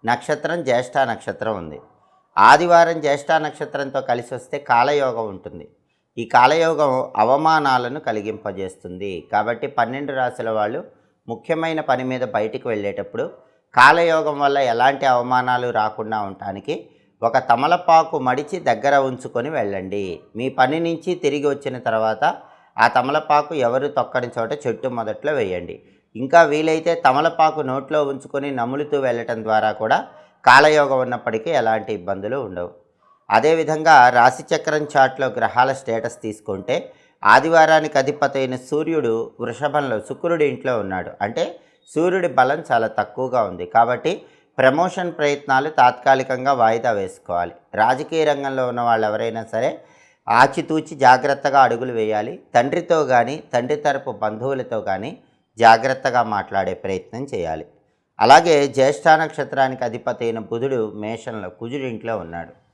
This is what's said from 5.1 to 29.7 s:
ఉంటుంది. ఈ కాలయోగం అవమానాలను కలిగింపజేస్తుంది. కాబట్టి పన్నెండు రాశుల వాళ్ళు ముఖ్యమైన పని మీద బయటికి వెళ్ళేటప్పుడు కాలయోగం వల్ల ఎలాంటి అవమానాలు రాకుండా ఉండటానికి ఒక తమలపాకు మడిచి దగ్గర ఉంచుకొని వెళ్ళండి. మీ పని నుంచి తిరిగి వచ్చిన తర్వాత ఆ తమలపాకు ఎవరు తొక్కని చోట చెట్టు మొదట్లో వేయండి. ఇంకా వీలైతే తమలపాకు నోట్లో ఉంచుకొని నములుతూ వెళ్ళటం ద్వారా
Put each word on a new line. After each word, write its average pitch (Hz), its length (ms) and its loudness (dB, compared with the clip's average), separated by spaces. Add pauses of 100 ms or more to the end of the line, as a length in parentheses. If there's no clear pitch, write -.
ఉంటుంది. 87 400 -16 (500)
ఈ 117 80 -8
కాలయోగం 139 920 2
అవమానాలను 135 840 2
కలిగింపజేస్తుంది. 98 1300 -10
కాబట్టి 110 360 -2
పన్నెండు 135 460 -4
రాశుల 123 360 -6
వాళ్ళు 110 340 -4 (440)
ముఖ్యమైన 160 540 -6
పని 131 220 -2
మీద 127 180 -4
బయటికి 113 460 -4
వెళ్ళేటప్పుడు 104 640 -6 (440)
కాలయోగం 151 640 6
వల్ల 143 180 2
ఎలాంటి 131 480 2
అవమానాలు 123 640 0
రాకుండా 107 520 -4
ఉండటానికి 101 680 -10 (340)
ఒక 117 140 0
తమలపాకు 160 840 2
మడిచి 131 400 -4
దగ్గర 135 360 0
ఉంచుకొని 127 540 -2
వెళ్ళండి. 98 680 -6 (160)
మీ 123 140 -6
పని 131 300 0
నుంచి 170 360 -4
తిరిగి 147 320 -2
వచ్చిన 131 320 -6
తర్వాత 110 560 -2 (440)
ఆ 113 80 6
తమలపాకు 147 680 0
ఎవరు 131 320 -2
తొక్కని 123 400 -4 (120)
చోట 113 140 -4 (140)
చెట్టు 117 200 -4
మొదట్లో 120 460 -6
వేయండి. 90 480 -6 (340)
ఇంకా 135 260 4
వీలైతే 160 640 0
తమలపాకు 156 560 2
నోట్లో 139 420 -2
ఉంచుకొని 139 480 -6
నములుతూ 135 480 -4
వెళ్ళటం 117 440 -4
ద్వారా 110 280 2